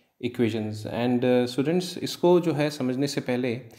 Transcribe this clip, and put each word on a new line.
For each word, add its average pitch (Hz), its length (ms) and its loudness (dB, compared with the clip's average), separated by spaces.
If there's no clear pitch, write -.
equations. 110 640 -2
And, 123 400 0
uh, 123 220 4
students, 165 500 -2
इसको 175 420 2
जो 165 140 0
है 147 160 0
समझने 131 380 -2
से 139 140 -4
पहले 123 320 -2